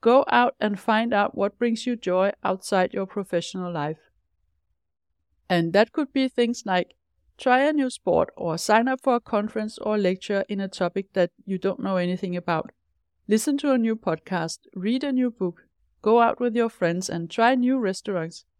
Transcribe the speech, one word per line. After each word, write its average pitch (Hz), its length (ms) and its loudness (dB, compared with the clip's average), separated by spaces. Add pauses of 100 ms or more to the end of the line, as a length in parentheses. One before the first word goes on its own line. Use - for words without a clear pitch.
Go 247 260 4
out 240 320 2
and 202 200 -2
find 233 340 0
out 202 240 0
what 202 220 -2
brings 233 260 -2
you 247 100 -2
joy 185 360 0 (120)
outside 190 500 -2
your 196 120 -4
professional 185 640 -6
life. 156 260 -6 (1500)
And 170 260 0
that 208 180 4
could 294 220 -4
be 262 140 2
things 240 380 -2
like 180 300 -2 (420)
try 254 220 4
a 294 140 2
new 269 180 0
sport - 440 0
or 165 220 -4
sign 226 300 2
up 262 140 -2
for 254 140 2
a 240 40 0
conference 214 600 -4
or 214 180 -2
lecture 190 520 0
in 202 100 -4
a 196 80 -4
topic 190 460 -4
that 175 180 2 (140)
you 190 140 -4
don't 196 200 -2
know 190 180 -2
anything 180 380 -2
about. 175 360 -4 (560)
Listen 220 300 2
to 277 140 0
a 262 60 4
new 226 180 0
podcast, 165 640 -4 (140)
read 226 300 -2
a 285 80 -4
new 254 180 0
book, 185 340 -6 (380)
go 226 200 4
out - 180 2
with 240 160 -2
your 233 140 0
friends 180 400 -2
and 170 200 -6
try 233 260 4
new 254 220 2
restaurants. 190 680 -4 (140)